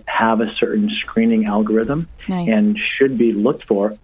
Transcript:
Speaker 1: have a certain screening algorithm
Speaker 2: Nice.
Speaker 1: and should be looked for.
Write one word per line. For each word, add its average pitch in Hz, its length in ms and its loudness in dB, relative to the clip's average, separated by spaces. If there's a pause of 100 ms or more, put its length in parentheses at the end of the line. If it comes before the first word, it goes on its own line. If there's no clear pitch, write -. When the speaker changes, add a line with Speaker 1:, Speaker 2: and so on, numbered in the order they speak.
Speaker 1:
have 113 360 0
a 107 120 -4
certain 104 380 -2
screening 113 560 0
algorithm 110 600 0 (220)
Speaker 2:
Nice. 180 180 -4
Speaker 1:
and 104 300 2
should 135 400 0
be 113 160 2
looked 104 320 -2
for. 107 380 0